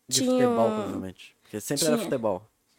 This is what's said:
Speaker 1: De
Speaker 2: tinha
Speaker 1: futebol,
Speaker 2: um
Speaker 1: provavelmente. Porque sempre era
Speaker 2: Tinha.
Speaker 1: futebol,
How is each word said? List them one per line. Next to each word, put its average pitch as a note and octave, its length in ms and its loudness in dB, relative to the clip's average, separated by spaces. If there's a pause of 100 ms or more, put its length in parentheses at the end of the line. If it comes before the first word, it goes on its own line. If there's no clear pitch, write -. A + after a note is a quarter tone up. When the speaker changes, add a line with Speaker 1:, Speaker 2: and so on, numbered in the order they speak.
Speaker 1:
De C4 140 0
Speaker 2:
tinha B3+ 240 2
Speaker 1:
futebol, A#3 220 4
Speaker 2:
um G#3+ 60 0
Speaker 1:
provavelmente. F#3+ 680 -8
Porque - 180 -10
sempre C#3+ 260 -2
era D#3 100 4
Speaker 2:
Tinha. G#3+ 80 -2
Speaker 1:
futebol, A2+ 380 -2 (360)